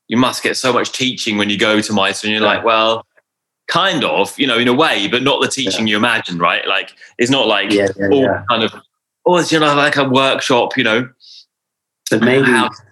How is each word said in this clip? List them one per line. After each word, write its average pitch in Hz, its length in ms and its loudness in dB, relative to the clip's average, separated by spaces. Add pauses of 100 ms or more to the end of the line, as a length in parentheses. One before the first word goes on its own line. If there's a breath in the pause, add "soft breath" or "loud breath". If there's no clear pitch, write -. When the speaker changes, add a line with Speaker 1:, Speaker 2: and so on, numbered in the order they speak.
Speaker 1:
you 110 100 -2
must 123 240 -2
get - 160 -2
so 127 160 -2
much 104 180 -2
teaching 113 460 -4
when 104 100 0
you 104 80 -2
go 107 240 2
to 110 120 -4
Mysore." 101 360 0
And 107 100 -2
you're 107 80 0
Speaker 2:
Yeah. 101 100 2
Speaker 1:
like, - 80 -8
"Well, 113 420 0 (640)
kind 170 360 0
of, 90 340 -2
you 139 80 0
know, 117 120 0
in 123 100 2
a 123 60 2
way, 127 340 0
but 123 140 -2
not 135 180 0
the 127 80 0
teaching 117 380 -4
Speaker 2:
Yeah. 107 60 0
Speaker 1:
you 104 40 0
imagine," 110 420 -2
right? 87 300 0
Like, 95 240 -4 (240 loud breath)
it's 120 140 0
not 135 160 2
like 104 260 0
Speaker 2:
Yeah, 98 160 2 (100)
yeah, 101 100 -2
Speaker 1:
all 135 140 4
Speaker 2:
yeah. 98 280 0
Speaker 1:
kind 113 120 0
of, 107 120 -4 (500)
"Oh, 175 140 4
it's, 156 120 -2
you 160 80 2
know, 147 160 2
like 143 220 2
a 143 100 2
workshop," 131 720 2
you 127 80 0
know. 117 240 0 (1040 loud breath)
Speaker 2:
But 110 100 2
maybe 131 300 4
Speaker 1:
How 123 180 2 (240)